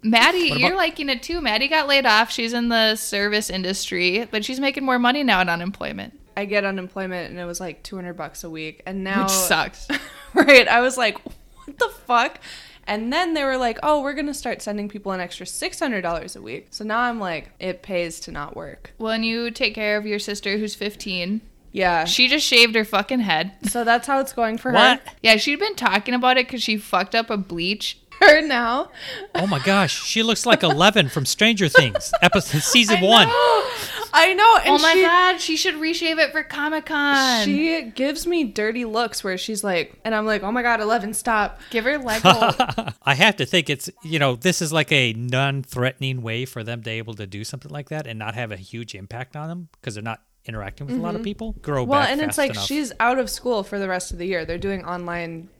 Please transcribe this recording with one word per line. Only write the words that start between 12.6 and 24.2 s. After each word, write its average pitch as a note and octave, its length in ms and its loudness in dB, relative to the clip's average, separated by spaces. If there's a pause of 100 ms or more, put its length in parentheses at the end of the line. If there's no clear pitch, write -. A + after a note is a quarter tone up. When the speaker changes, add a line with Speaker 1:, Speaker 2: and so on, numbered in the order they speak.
Speaker 3:
And A3 260 -4
then E4 220 -2
they D4 100 -2
were C4 140 -2
like, A#3+ 240 -2
"Oh, D4 220 2
we're C#4 100 -4
gonna C#4+ 220 -4
start A3 260 -8
sending G#3 260 -8
people G3+ 260 -10
an F#3 60 -6
extra F3+ 280 -10
six - 320 -8
hundred A#3 220 -4
dollars E3+ 340 -6
a - 60 -18
week." A2+ 280 -12
So - 140 -12
now G#3+ 160 -4
I'm A#3+ 200 -2
like, F3 300 -8 (100)
it F3+ 220 -8
pays F3 400 -6
to E3 100 -14
not D3 240 -12
work. - 420 -16
Speaker 1:
When A3 260 -4
you A#3 280 -4
take A3+ 220 -4
care G#3+ 240 -2
of G#3 80 -4
your G#3 140 -4
sister G3+ 380 -6
who's G#3 180 -6
fifteen, G3 680 -6 (300)
Speaker 3:
Yeah. F3 340 0
Speaker 1:
she B3 220 4
just C#4 180 2
shaved A#3 300 6
her A3 100 2
fucking G#3+ 360 -2
head. F3+ 320 0 (100)
Speaker 3:
So A#3+ 200 -2
that's A#3 220 2
how C#4 140 0
it's C4+ 140 -4